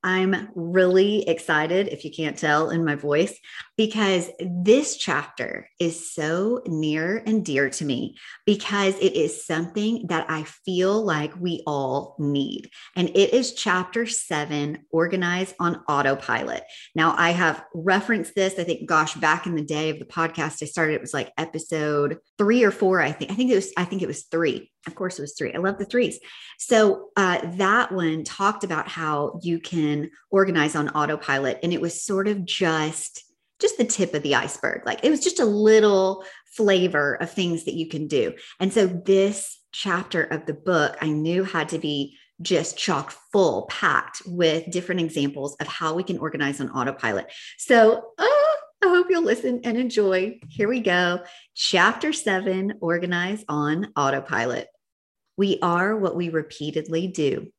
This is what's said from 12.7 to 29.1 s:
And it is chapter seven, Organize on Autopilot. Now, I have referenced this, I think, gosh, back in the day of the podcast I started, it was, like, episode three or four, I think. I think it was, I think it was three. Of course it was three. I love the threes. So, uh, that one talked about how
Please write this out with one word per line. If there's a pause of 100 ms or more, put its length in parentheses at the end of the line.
And
it
is
chapter
seven, (100)
Organize (160)
on
Autopilot. (320)
Now,
I
have
referenced
this,
I
think,
gosh,
back
in
the
day
of
the
podcast
I
started,
it
was,
like,
episode (180)
three
or
four,
I
think.
I
think
it
was,
I
think
it
was
three. (160)
Of
course
it
was
three.
I
love
the
threes. (400)
So,
uh, (180)
that
one
talked
about
how